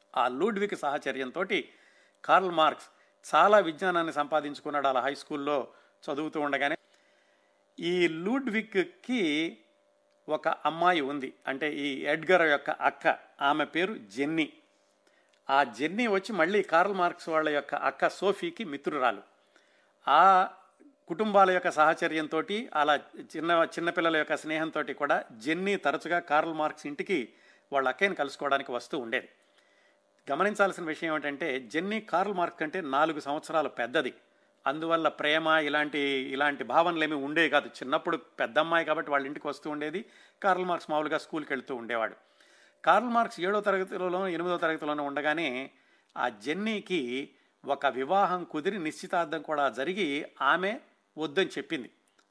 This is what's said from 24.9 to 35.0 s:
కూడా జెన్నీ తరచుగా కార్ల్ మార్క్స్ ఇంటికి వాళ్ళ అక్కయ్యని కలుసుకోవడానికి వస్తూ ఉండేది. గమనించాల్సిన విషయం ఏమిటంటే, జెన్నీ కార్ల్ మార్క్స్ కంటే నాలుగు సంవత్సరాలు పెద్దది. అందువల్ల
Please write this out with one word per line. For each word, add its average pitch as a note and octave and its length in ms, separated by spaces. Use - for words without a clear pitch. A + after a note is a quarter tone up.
కూడా D3+ 380
జెన్నీ E3 440
తరచుగా D#3+ 440
కార్ల్ D#3+ 340
మార్క్స్ D#3 340
ఇంటికి D3 420
వాళ్ళ C3+ 140
అక్కయ్యని F#3+ 280
కలుసుకోవడానికి C#3 560
వస్తూ B2+ 280
ఉండేది. A#2 300
గమనించాల్సిన F#3+ 520
విషయం D#3+ 300
ఏమిటంటే, C#3+ 460
జెన్నీ F3+ 420
కార్ల్ G3 320
మార్క్స్ F3 260
కంటే D#3+ 220
నాలుగు D3+ 380
సంవత్సరాలు D3+ 500
పెద్దది. B2+ 440
అందువల్ల D#3+ 400